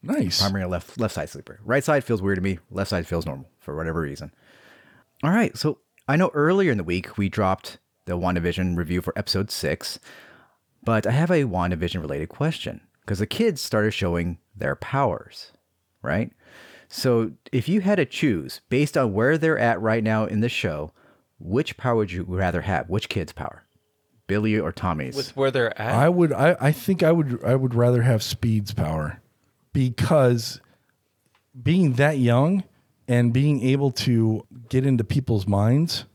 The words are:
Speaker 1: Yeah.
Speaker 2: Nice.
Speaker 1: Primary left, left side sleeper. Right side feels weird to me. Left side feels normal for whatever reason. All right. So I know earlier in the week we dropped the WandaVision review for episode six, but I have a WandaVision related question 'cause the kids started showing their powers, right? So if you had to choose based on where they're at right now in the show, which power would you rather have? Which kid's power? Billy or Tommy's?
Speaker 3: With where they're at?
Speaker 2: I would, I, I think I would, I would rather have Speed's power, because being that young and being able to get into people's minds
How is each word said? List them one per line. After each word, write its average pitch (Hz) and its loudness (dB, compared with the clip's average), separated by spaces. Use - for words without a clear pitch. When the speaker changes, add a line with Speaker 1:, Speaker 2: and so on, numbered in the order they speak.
Speaker 1:
Yeah. 170 -4
Speaker 2:
Nice. 110 0
Speaker 1:
Primary 98 0
left, 90 -6
left 110 -2
side 76 -6
sleeper. - -18
Right 135 0
side 147 0
feels 107 -2
weird 98 0
to 90 -4
me. 95 -2
Left 95 -4
side 87 -2
feels 85 -2
normal 67 -10
for - -12
whatever 82 -4
reason. 73 -8
All 151 2
right. 220 2
So 151 -2
I 143 0
know 180 4
earlier 170 2
in 110 0
the 87 -4
week 87 -4
we 101 2
dropped 95 -2
the 90 -4
WandaVision 87 0
review 87 -2
for - -6
episode 101 -4
six, - -4
but 107 0
I - 0
have 156 2
a 160 4
WandaVision 90 -2
related 73 -6
question - -6
'cause 98 -4
the 107 0
kids 214 -2
started 107 0
showing 87 -2
their 104 -4
powers, - -4
right? 85 -2
So 117 0
if 127 -2
you 202 2
had 196 2
to 165 2
choose 87 -2
based 143 0
on 127 2
where 123 2
they're 160 0
at 113 2
right 110 0
now 110 2
in 104 -2
the 117 2
show, 78 -4
which 113 -4
power 120 0
would 104 0
you 90 -4
rather 90 -2
have? 85 -2
Which 98 -2
kid's - -6
power? - -12
Billy 107 0
or 85 -2
Tommy's? 78 -4
Speaker 3:
With - -6
where 135 2
they're 123 -2
at? 113 -2
Speaker 2:
I 135 4
would, 175 2
I, 147 4
I 143 4
think 180 0
I 160 6
would, 147 0
I 120 4
would 131 0
rather 120 4
have 117 4
Speed's 110 -2
power, 78 -4
because 127 2
being 151 4
that 143 2
young 135 4
and 120 4
being 139 2
able 139 2
to 113 2
get 131 0
into 127 2
people's 107 0
minds 113 2